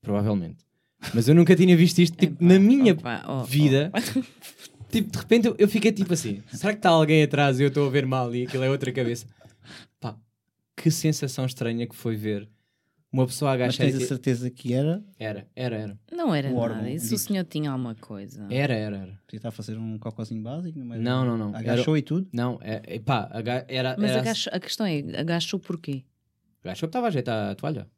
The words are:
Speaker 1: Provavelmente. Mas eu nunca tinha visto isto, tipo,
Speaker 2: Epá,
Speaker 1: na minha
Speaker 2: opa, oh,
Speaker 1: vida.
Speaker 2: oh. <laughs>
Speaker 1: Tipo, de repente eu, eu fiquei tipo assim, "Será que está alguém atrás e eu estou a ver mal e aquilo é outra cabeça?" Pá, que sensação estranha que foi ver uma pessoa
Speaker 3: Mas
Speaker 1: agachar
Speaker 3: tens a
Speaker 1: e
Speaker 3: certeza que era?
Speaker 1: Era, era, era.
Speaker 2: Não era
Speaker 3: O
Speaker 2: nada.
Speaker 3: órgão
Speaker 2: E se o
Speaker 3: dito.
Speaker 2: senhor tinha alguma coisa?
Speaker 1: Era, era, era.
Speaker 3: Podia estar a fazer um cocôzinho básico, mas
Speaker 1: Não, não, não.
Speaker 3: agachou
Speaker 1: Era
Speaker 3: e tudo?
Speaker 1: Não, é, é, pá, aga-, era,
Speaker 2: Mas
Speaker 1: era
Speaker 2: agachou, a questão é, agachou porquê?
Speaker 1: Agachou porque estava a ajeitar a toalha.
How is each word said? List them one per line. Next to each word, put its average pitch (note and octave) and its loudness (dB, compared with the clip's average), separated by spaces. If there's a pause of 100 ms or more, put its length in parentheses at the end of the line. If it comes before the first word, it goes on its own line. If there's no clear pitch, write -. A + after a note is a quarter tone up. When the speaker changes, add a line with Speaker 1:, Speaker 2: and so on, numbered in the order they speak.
Speaker 1:
Provavelmente. G2+ -4 (500)
Mas A2+ 2
eu C#3+ 8
nunca E3+ 8
tinha F3 8
visto E3 6
isto, E3+ 4
tipo, D3+ 2
Speaker 2:
Epá, E3+ 0
Speaker 1:
na F#3+ 10
minha A#3 6
Speaker 2:
opa, B2 -4
oh, C3 -4
Speaker 1:
vida. C#3+ 4
Speaker 2:
oh. A#3+ -2
<laughs> - -20
Speaker 1:
Tipo, - -2
de - -8
repente A#3 4
eu, A3 0
eu G3+ 6
fiquei A3 2
tipo G3 -2
assim, G#2+ -4 (120)
"Será G3+ -4
que G#3 -6
está F#3+ 4
alguém D#3 6
atrás C#3 2
e C#3 4
eu C#3+ 4
estou C#3+ 0
a - 0
ver C3 0
mal B2 -2
e B2 -2
aquilo C3 -4
é C3 2
outra C#3 -2
cabeça?" A#2+ -4 (720)
Pá, A2 -10 (640)
que - 0
sensação D3 -2
estranha A#2 -4
que A2+ -14
foi A2+ -6
ver G#2 -6 (640)
uma C3 2
pessoa C3+ -2
Speaker 3:
Mas B2+ 0
Speaker 1:
agachar B2+ 0
Speaker 3:
tens C3+ 2
a B2+ 0
Speaker 1:
e B2 -2
Speaker 3:
certeza B2 -2
que B2 -6
era? D#3 -2 (160)
Speaker 1:
Era, G#2+ -10
era, B2 -6
era. G#2+ -10 (140)
Speaker 2:
Não E4 -2
era C#3 0
Speaker 3:
O - -2
Speaker 2:
nada. A#2+ 0
Speaker 3:
órgão A2+ -4
Speaker 2:
E C#3 -6
se C#3 -6
o - -4
Speaker 3:
dito. G3+ -2
Speaker 2:
senhor F#3+ -2
tinha D3+ -4
alguma B2 -6
coisa? G2+ -16
Speaker 1:
Era, C3 0
era, G#2+ -4
era. G2 -14
Speaker 3:
Podia - -16
estar A#2 -10
a - -12
fazer A2 -12
um A2+ -8
cocôzinho A2 -10
básico, D#3+ -10
mas A#2 -8
Speaker 1:
Não, B2+ 0
não, A#2 0
não. G#2 -4
Speaker 3:
agachou A#2 0
Speaker 1:
Era D3+ 2
Speaker 3:
e C3+ -4
tudo? F#3 -4
Speaker 1:
Não, A#2+ -4
é, A2 -8
é, A2 -10
pá, A2+ -2
aga-, A#2+ -6
era, C3 -4
Speaker 2:
Mas D#3+ 0
Speaker 1:
era B2+ 0
Speaker 2:
agachou, A3+ -4
a F#3 -2
questão - -6
é, D#3+ -2 (200)
agachou E3+ -4
porquê? D#3 -8 (580)
Speaker 1:
Agachou F#2+ -8
porque E3 -6
estava A#3+ -2
a - 0
ajeitar A2+ -2
a G2+ -8
toalha. D3 -8